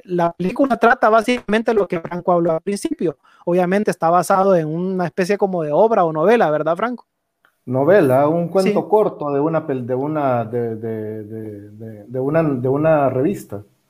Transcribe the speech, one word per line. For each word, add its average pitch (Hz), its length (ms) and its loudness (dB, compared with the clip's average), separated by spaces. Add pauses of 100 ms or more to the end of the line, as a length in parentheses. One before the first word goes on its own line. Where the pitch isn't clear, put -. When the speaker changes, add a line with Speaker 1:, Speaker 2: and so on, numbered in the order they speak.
Speaker 1:
la 175 280 0
película 233 440 -2
trata 233 320 2
básicamente 226 680 0
lo 202 140 0
que 175 120 -4
Franco 175 320 -4
habló 170 200 2
al 160 80 -2
principio. 202 580 -6 (260)
Obviamente 185 460 0
está 165 200 0
basado 190 440 4
en 160 140 0
una 180 380 -4
especie 190 320 -2
como 190 260 -2
de 147 80 -4
obra 208 320 4
o 160 80 0
novela, 175 380 2
¿verdad, 151 260 0
Franco? 226 300 -6 (580)
Speaker 2:
Novela, 143 640 4
un 170 200 0
cuento 190 340 0
Speaker 1:
Sí. - 60 -14
Speaker 2:
corto 185 440 0
de 139 80 0
una 160 260 -2
pel-, 127 180 -4
de 123 100 -4
una, 135 500 -2
de, 117 320 -4
de, 110 480 -8
de, 107 460 -14
de, 107 340 -18
de 123 160 -6
una, 151 240 0
de 131 240 -2
una 147 400 2
revista. 127 540 -4 (280)